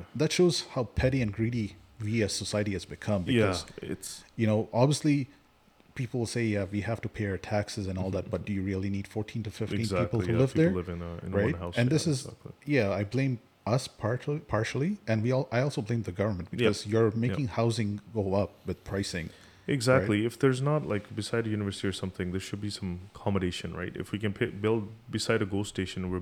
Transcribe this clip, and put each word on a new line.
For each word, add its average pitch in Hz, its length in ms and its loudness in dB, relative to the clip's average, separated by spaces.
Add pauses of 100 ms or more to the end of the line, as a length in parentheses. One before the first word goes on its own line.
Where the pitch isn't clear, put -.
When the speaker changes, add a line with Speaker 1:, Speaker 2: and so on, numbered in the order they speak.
(140)
Speaker 1:
that 147 180 0
shows 175 420 4
how 131 100 -2
petty 131 380 0
and 104 100 0
greedy 113 440 -2 (260)
we 110 200 2
as 95 100 2
society 104 400 -2
has 90 140 -4
become. 95 400 -2
Speaker 2:
Yeah, 131 60 2 (160)
Speaker 1:
Because, 87 180 -2 (160)
Speaker 2:
it's - 420 -10 (100)
Speaker 1:
you 113 120 2
know, 107 260 4
obviously, 139 560 4 (640)
people 123 260 -4
will 113 60 0
say, 117 200 0
"Yeah, 101 260 2
we 104 80 0
have 110 220 -4
to 110 80 -4
pay 107 160 -4
our 95 100 -2
taxes 104 520 -2
and 92 100 -2
all 92 140 -2
that," 92 120 0
Speaker 2:
Mm-hmm. - 60 -12
Speaker 1:
but 90 160 -4
do 104 80 -2
you 95 80 -2
really 95 260 -2
need 98 180 -2
fourteen 110 360 -6
to 104 80 -8
fifteen 104 300 -4
Speaker 2:
Exactly, 95 260 2
Speaker 1:
people 113 160 0
to 92 100 0
Speaker 2:
yeah, 113 60 2
Speaker 1:
live 131 160 4
Speaker 2:
people 160 80 6
Speaker 1:
there? 175 180 6
Speaker 2:
live 85 80 -6
in 87 140 -6
a, 85 240 -8
in 92 60 -6
Speaker 1:
Right? 101 200 4
Speaker 2:
one 87 120 -6
house, 87 120 -6
Speaker 1:
And 123 140 4
Speaker 2:
yeah, - 40 2
Speaker 1:
this 151 120 2
is, 139 180 0
Speaker 2:
exactly. - 280 -16 (120)
Speaker 1:
yeah, 131 260 4
I 98 140 0
blame 127 340 0 (280)
us 120 200 2
partially, 127 520 -2
partially, 131 580 -2 (100)
and 110 160 2
we 120 80 2
all, 131 220 2
I 117 80 4
also 139 220 0
blame 117 220 0
the 90 80 -6
government 98 380 0
Speaker 2:
Yep. 92 80 -6
Speaker 1:
because 104 280 2
you're 110 220 4
Speaker 2:
Yep. 107 80 0
Speaker 1:
making 120 320 0
housing 110 520 0 (140)
go 98 200 0
up 98 160 2 (160)
with 90 160 -4
pricing. 95 460 -4 (380)
Speaker 2:
Exactly. 123 540 4
Speaker 1:
Right? 113 60 2
Speaker 2:
If 117 120 -6
there's 131 240 2
not, 147 260 0
like, 104 260 -4
beside 113 320 -2
a 110 40 -2
university 101 360 -2
or 95 60 2
something, 92 380 -4
there 95 100 -2
should 101 220 -8
be 104 80 -4
some 90 300 -6 (140)
accommodation, 90 600 -2
right? 87 200 -6
If - 180 -8
we 107 60 0
can 101 140 0
pay, 113 140 0
build 107 420 0 (220)
beside 110 320 2
a 104 40 -2
GO 98 180 0
station, 92 460 -4
we're 92 120 -2